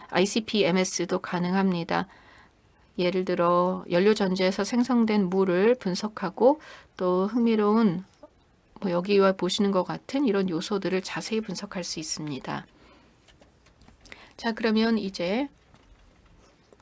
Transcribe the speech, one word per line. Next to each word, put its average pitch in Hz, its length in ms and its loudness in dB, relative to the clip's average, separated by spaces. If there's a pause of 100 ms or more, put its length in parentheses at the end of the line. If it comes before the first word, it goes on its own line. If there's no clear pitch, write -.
(100)
아이씨피엠에스도 185 1080 0
가능합니다. 180 880 -2 (920)
예를 185 260 0
들어 180 680 2
연료 196 240 4
전지에서 190 480 0
생성된 226 680 2
물을 190 460 2
분석하고, 214 880 0 (360)
또 185 300 0
흥미로운, 214 760 2 (760)
뭐, 190 120 -2
여기와 190 400 4
보시는 190 400 -2
것 185 100 2
같은 269 420 -4
이런 196 240 0
요소들을 185 540 -4
자세히 220 380 -6
분석할 196 420 -10
수 - 160 -8
있습니다. 147 680 -8 (1700)
자, 226 160 -4
그러면 226 460 2
이제 196 500 -4 (1300)